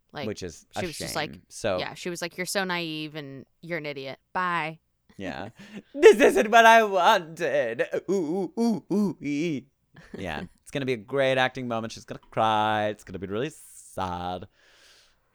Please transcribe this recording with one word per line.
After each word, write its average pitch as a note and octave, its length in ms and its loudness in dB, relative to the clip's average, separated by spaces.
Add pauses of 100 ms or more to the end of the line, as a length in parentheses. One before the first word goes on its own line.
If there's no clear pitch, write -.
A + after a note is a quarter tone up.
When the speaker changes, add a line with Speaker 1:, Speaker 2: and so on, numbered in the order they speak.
(120)
Speaker 1:
Like, C#3+ 160 -8
Speaker 2:
Which - 160 -8
is - 220 -14 (100)
Speaker 1:
she - 80 -4
Speaker 2:
a - 40 -4
Speaker 1:
was D3 100 -10
just C#2 180 -8
like, D#3 160 -6
Speaker 2:
shame. - 160 -18
So F#2+ 300 -4
Speaker 1:
yeah, G2 160 -6
she - 160 -10
was F3 120 -8
like, E3+ 140 -8
"You're F3+ 100 -6
so G3+ 180 -2
naive D#3+ 520 -4
and C3+ 300 -12 (160)
you're E3+ 160 -6
an D3+ 80 -8
idiot. C3+ 340 -10 (120)
Bye." E3+ 460 -2 (380)
Speaker 2:
Yeah. F2+ 320 -8 (240)
<laughs> - 220 -18
"This D4 260 8
isn't A3 300 4
what A#3 160 10
I A3+ 180 10
wanted. E3 1000 2 (240)
Ooh, F3+ 460 -2
ooh, A#3 40 0
ooh, A#3 320 2
ooh, G3+ 280 0
ee." C#3+ 460 -2 (520)
Yeah. D#2+ 300 -6
Speaker 1:
<laughs> - 60 -20 (100)
Speaker 2:
It's - 60 -20
gonna C#3 160 -4
be B2+ 80 0
a - 20 -2
great C3 420 0
acting B2+ 300 0
moment. A2+ 240 -4
She's - 120 -16
gonna - 140 -12
cry. G#2+ 680 0
It's G#2+ 180 -8
gonna F#2 160 -12
be F#2 80 -8
really A#2+ 220 -4
sad. F2+ 1000 -8 (880)